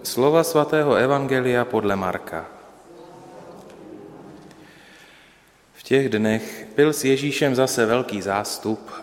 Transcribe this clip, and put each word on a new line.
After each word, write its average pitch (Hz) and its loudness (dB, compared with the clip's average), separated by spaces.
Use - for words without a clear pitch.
Slova 151 2
svatého 147 2
evangelia 127 2
podle 104 0
Marka. 92 -6
V - -20
těch 135 2
dnech 110 -2
byl 151 4
s 151 -4
Ježíšem 135 0
zase 127 2
velký 110 -2
zástup 101 -4